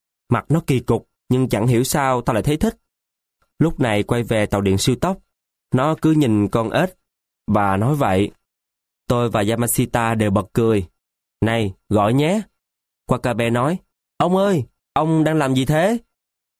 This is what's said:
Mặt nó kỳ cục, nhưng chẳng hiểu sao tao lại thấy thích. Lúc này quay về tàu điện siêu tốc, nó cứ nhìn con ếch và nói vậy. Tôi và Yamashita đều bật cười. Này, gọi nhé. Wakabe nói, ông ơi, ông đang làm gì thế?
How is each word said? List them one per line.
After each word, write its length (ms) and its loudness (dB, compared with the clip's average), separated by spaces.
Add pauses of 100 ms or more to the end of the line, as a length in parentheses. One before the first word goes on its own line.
(300)
Mặt 200 0
nó 180 2
kỳ 120 0
cục, 300 -2 (200)
nhưng 200 0
chẳng 180 0
hiểu 160 2
sao 380 0
tao 120 -4
lại 100 0
thấy 140 0
thích. 180 -2 (840)
Lúc 200 0
này 240 0
quay 200 -2
về 220 0
tàu 160 -2
điện 160 2
siêu 180 0
tốc, 220 -4 (560)
nó 280 0
cứ 100 2
nhìn 360 2
con 220 -2
ếch 280 -2 (500)
và 300 0
nói 180 0
vậy. 360 0 (760)
Tôi 220 0
và 200 -2
Yamashita 680 -2
đều 160 0
bật 220 0
cười. 320 0 (560)
Này, 320 -2 (160)
gọi 240 2
nhé. 280 0 (680)
Wakabe 420 -2
nói, 260 0 (400)
ông 180 0
ơi, 280 2 (300)
ông 300 2
đang 140 0
làm 180 0
gì 100 0
thế? 320 0 (640)